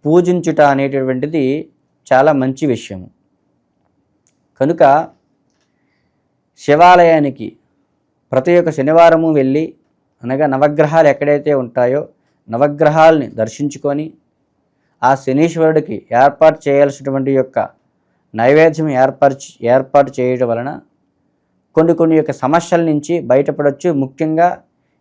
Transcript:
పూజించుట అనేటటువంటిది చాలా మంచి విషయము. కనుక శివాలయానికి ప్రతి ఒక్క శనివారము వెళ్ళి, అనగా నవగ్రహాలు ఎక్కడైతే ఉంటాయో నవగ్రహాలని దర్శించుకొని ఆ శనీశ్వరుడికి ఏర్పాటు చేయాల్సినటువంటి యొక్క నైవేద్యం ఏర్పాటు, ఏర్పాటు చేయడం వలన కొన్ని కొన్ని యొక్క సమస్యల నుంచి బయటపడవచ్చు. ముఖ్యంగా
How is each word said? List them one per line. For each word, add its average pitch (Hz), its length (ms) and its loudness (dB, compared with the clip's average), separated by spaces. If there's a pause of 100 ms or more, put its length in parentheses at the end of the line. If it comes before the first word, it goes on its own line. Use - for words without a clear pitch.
పూజించుట 170 560 0 (140)
అనేటటువంటిది 135 720 -4 (640)
చాలా 131 200 4 (120)
మంచి 131 220 -6 (100)
విషయము. 95 340 -14 (1500)
కనుక 165 220 0 (1800)
శివాలయానికి 160 840 4 (840)
ప్రతి 131 300 0
ఒక్క 165 160 -4
శనివారము 160 520 4 (120)
వెళ్ళి, 139 260 -2 (560)
అనగా 135 320 -2
నవగ్రహాలు 147 600 2
ఎక్కడైతే 147 380 -2 (120)
ఉంటాయో 127 360 -2 (480)
నవగ్రహాలని 147 800 2 (120)
దర్శించుకొని 143 640 -6 (1040)
ఆ - 20 4 (140)
శనీశ్వరుడికి 156 720 -2 (260)
ఏర్పాటు 156 420 2
చేయాల్సినటువంటి 139 720 -2
యొక్క 131 220 -4 (800)
నైవేద్యం 156 480 2 (160)
ఏర్పాటు, 135 320 0 (380)
ఏర్పాటు 135 440 0
చేయడం 127 340 -2
వలన 120 200 -6 (1040)
కొన్ని 165 240 2
కొన్ని 160 200 0
యొక్క 151 220 -4
సమస్యల 170 480 -2
నుంచి 147 240 -4 (180)
బయటపడవచ్చు. 143 580 -2 (120)
ముఖ్యంగా 156 460 -2 (540)